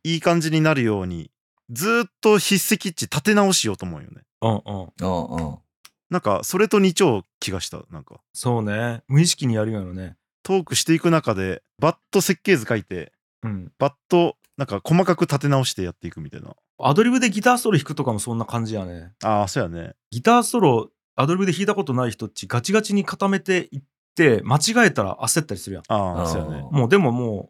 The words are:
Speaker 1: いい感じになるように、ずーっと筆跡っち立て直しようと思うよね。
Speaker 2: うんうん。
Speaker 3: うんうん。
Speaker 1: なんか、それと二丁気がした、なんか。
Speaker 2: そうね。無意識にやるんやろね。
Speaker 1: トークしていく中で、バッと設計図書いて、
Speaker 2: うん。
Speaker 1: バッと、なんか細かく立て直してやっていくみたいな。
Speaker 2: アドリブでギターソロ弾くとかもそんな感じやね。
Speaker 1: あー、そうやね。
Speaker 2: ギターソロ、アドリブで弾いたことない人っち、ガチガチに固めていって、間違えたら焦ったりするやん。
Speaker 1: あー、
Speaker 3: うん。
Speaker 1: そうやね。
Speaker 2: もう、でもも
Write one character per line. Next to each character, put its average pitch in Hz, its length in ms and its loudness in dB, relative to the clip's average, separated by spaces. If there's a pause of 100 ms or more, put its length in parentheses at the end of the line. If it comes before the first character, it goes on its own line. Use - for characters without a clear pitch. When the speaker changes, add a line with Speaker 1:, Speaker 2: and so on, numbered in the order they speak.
Speaker 1:
い 165 140 -2
い 151 40 -8
感 170 180 2
じ 160 120 -2
に 156 100 2
な 156 140 4
る 131 80 0
よ 107 180 0
う 90 60 -6
に、 85 240 -10 (400)
ず 143 180 -2
ー 233 160 2
っ - 40 -12 (120)
と 214 160 6
筆 190 200 2
跡 208 320 -2
っ - 20 -4
ち - 140 -8
立 - 180 -4
て 214 100 2
直 202 200 4
し - 120 0
よ 104 80 -2
う - 40 -8
と 92 100 -10
思 82 100 -8
う 69 60 -14
よ - 80 -20
ね。 - 100 -20 (200)
Speaker 2:
う 113 80 2
ん 104 140 0
う 101 80 -10
ん。 95 160 -8 (140)
Speaker 3:
う 87 60 -4
ん 90 180 -2 (240)
う - 40 -10
ん。 - 40 -16 (540)
Speaker 1:
な 175 80 -2
ん - 20 -4
か、 101 220 -2
そ - 160 -2
れ 214 80 4
と 208 120 2
二 190 140 4
丁 120 300 2 (160)
気 - 100 -8
が 92 100 -6
し - 120 -10
た、 80 180 -14
な 80 120 -14
ん - 20 -20
か。 - 160 -20 (140)
Speaker 2:
そ 120 260 -2
う - 20 -2
ね。 113 460 -4
無 143 140 6
意 175 40 4
識 151 220 -2
に 113 80 0
や 107 100 0
る 113 60 -2
ん - 20 -4
や 104 80 -4
ろ 90 140 -10
ね。 92 200 -12 (280)
Speaker 1:
ト 190 160 0
ー 175 40 0
ク 147 120 -6
し - 100 0
て 160 80 2
い 160 80 4
く 170 100 4
中 151 240 2
で、 92 280 -4 (160)
バ 156 140 2
ッ - 20 -20 (160)
と 196 100 4
設 208 200 0
計 196 140 2
図 113 140 0
書 117 80 0
い 98 60 -6
て、 87 280 -12 (320)
Speaker 2:
う 113 60 -6
ん。 95 300 -10
Speaker 1:
バ 143 100 2
ッ - 40 -6 (140)
と、 170 300 4 (180)
な 143 80 -6
ん 127 40 -4
か 101 140 -4
細 170 220 4
か 175 140 2
く - 40 -10
立 147 180 0
て 147 100 -4
直 135 160 2
し - 80 -4
て 95 100 -6
や 87 80 -4
っ - 20 -14
て - 140 -14
い 82 40 -10
く 82 100 -14
み 73 80 -12
た - 80 -16
い - 40 -14
な。 - 140 -18 (240)
Speaker 2:
ア 135 140 2
ド 202 100 6
リ 247 60 2
ブ 254 100 2
で 240 100 2
ギ 202 120 -4
タ 247 140 4
ー - 20 0
ソ 233 140 -2
ロ 180 60 4
弾 - 100 -2
く 151 80 -8
と 139 100 -4
か 120 80 0
も 104 60 -4
そ 120 140 -6
ん 113 40 -4
な 113 80 -4
感 117 180 -4
じ 110 120 -6
や 95 100 -6
ね。 87 260 -14 (120)
Speaker 1:
あ 104 200 2
ー、 98 40 -2
そ 135 120 -4
う 113 40 0
や 85 60 -6
ね。 85 260 -12 (160)
Speaker 2:
ギ 120 100 -8
タ 240 180 6
ー 233 40 2
ソ 240 180 -2
ロ、 123 280 4 (280)
ア 135 100 2
ド 165 60 0
リ 185 60 0
ブ 196 60 0
で 185 60 2
弾 175 120 -4
い - 20 -2
た 208 100 0
こ 202 80 -2
と 143 100 -4
な 123 140 0
い 117 40 -4
人 107 160 -10
っ - 20 -20
ち、 - 180 -14
ガ 120 140 -2
チ 190 100 -6
ガ 214 100 2
チ 202 120 -4
に 202 100 2
固 196 240 -4
め 196 140 0
て 185 300 -2
い 139 80 -10
っ - 20 -10 (340)
て、 139 280 6
間 127 140 2
違 226 300 4
え 165 40 2
た 110 120 -2
ら 95 140 -6
焦 120 240 -2
っ - 20 -4
た 104 120 -10
り 92 40 -10
す - 100 -14
る 95 60 -8
や 82 60 -12
ん。 - 80 -20
Speaker 1:
あ 98 280 0
ー、 87 40 -2
Speaker 3:
う - 20 -2
ん。 85 40 -2
Speaker 1:
そ 80 120 -2
う 78 140 -6
や 71 80 -8
ね。 69 100 -12
Speaker 2:
も 139 140 2
う、 117 40 -2
で 196 80 -6
も 151 140 0
も 117 380 -6